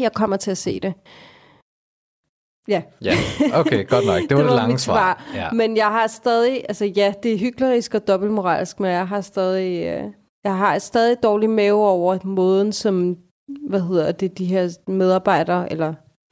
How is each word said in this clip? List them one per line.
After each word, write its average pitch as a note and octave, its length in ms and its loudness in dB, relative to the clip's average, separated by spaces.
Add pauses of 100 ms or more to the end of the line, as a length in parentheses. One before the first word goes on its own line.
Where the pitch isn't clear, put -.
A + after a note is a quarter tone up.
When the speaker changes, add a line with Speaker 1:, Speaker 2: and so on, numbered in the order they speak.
Speaker 1:
jeg A3+ 120 0
kommer G3+ 240 -2
til G3 140 -4
at F#3 80 -4
se F#3 220 -6
det. F#3+ 140 -6 (1700)
Ja. F#3+ 140 0 (220)
Speaker 2:
Ja, F#2+ 80 0 (420)
okay, B2 340 0
godt - 180 2
nok. F#2+ 80 2
Det E2+ 80 0
Speaker 1:
<laughs> C#3 140 2
Speaker 2:
var - 0 -
Speaker 1:
Det - 20 4
Speaker 2:
det D3 60 4
Speaker 1:
var - 120 4
Speaker 2:
lange A#2 160 2
Speaker 1:
mit C3 80 0
Speaker 2:
svar. - 140 0
Speaker 1:
svar. F#3 280 0 (120)
Speaker 2:
Ja. F3+ 160 -6
Speaker 1:
Men A3+ 260 0
jeg G#3+ 100 2
har A3 200 0
stadig, A#3 640 0
altså G#3 160 -4
ja, G3+ 280 2 (100)
det A#3 120 0
er G3 40 0
hyklerisk B3 560 0
og G#3+ 140 -2
dobbeltmoralsk, F#3+ 720 0
men F#3+ 100 0
jeg F3+ 180 -2
har G3+ 120 -4
stadig, F#3 680 -2
øh, - 180 -6 (400)
jeg G3 120 -2
har F#3 220 2
stadig A#3 440 2
dårlig G#3+ 280 2
mave G#3 380 4
over F#3 360 2
måden, F#3+ 480 2
som, F3+ 440 0 (520)
hvad G3 120 0
hedder E3+ 320 0
det, F3+ 260 -4
de F#3 60 -4
her F3+ 240 0 (200)
medarbejdere, F#3 840 2
eller D#3+ 220 -2 (380)